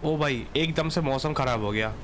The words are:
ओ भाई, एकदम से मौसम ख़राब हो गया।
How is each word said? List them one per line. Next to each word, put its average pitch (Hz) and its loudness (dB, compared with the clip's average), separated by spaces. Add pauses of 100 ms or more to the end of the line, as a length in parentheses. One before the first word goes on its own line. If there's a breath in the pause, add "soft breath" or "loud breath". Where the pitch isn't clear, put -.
ओ 151 2
भाई, 143 0 (100)
एकदम 160 2
से 165 0
मौसम 143 0
ख़राब 127 0
हो 104 0
गया। 107 0